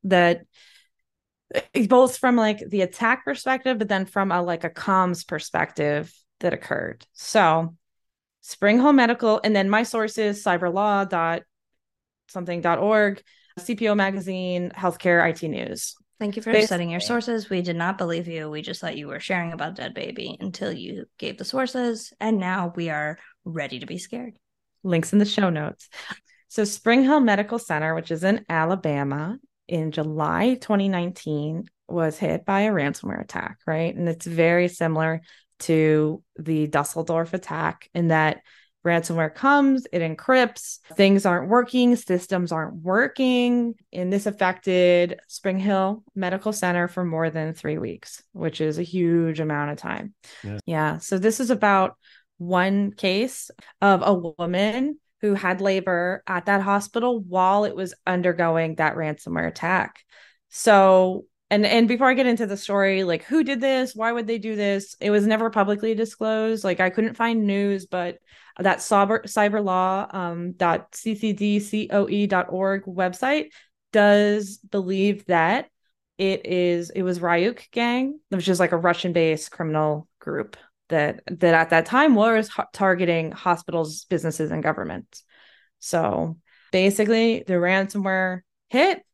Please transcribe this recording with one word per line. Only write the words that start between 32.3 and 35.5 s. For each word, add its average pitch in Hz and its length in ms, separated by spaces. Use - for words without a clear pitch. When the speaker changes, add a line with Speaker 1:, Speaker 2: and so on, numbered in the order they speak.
Speaker 1:
by 196 160
a 214 100
ransomware - 520
attack, - 420
right? 160 300
And 170 120
it's 165 200
very 170 400
similar 165 560